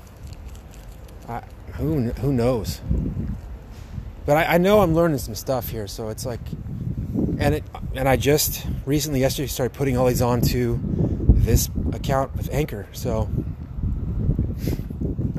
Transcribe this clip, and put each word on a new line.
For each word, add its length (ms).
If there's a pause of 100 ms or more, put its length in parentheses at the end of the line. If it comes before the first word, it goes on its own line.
(1300)
I, 140 (300)
who 200
kn-, 240
who 160
knows? 480 (1400)
But 120
I, 180
I 20
know 240
I'm 120
learning 260
some 160
stuff 340
here, 180
so 220
it's 160
like, 160 (960)
and 160
it, 80 (320)
and 140
I 80
just 500 (180)
recently, 360
yesterday, 260
started 280
putting 220
all 100
these 140
onto 580 (500)
this 400 (240)
account 420
with 180
Anchor, 380
so 380 (2000)